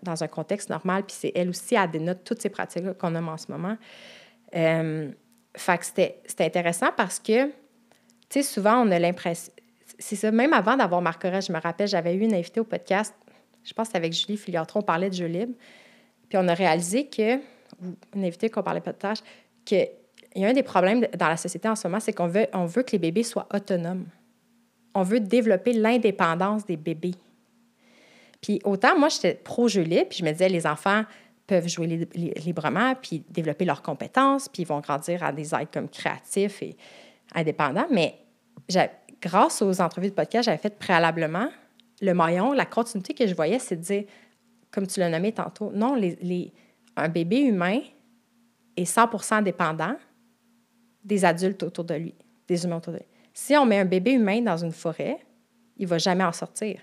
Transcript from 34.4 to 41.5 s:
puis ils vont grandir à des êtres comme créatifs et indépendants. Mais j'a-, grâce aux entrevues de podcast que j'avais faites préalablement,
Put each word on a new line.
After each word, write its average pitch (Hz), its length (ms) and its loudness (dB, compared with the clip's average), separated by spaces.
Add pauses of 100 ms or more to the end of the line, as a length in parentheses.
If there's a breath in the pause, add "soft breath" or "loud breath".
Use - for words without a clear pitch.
puis - 140 -8
ils 151 40 -4
vont 147 140 -2
grandir 160 420 -4
à 143 80 -2
des 151 240 -6
êtres 139 160 -4
comme - 160 -6
créatifs - 760 -4
et - 140 -10 (580 loud breath)
indépendants. 160 580 0
Mais 170 240 2 (540)
j'a-, 175 220 4 (300)
grâce 208 400 2
aux 190 200 2
entrevues 180 280 -2
de 196 60 -6
podcast 220 280 0
que - 80 -2
j'avais 151 100 0
faites 208 160 -4
préalablement, 165 720 2 (520)